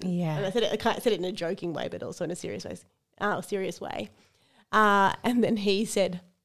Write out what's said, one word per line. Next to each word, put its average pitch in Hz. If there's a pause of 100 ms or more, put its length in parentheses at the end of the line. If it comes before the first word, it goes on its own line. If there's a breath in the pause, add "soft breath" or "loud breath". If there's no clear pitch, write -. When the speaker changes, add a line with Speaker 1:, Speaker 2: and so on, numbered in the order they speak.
Speaker 1:
Yeah. 175
Speaker 2:
And 170
I 190
said 226
it, -
I 185
kinda -
said 240
it 190
in 180
a 180
joking 170
way, 127
but -
also 170
in 160
a 180
serious -
way. - (420)
Uh, 196
serious 190
way. - (600 soft breath)
Uh, 202 (100)
and 240
then 220
he 202
said, 185 (240)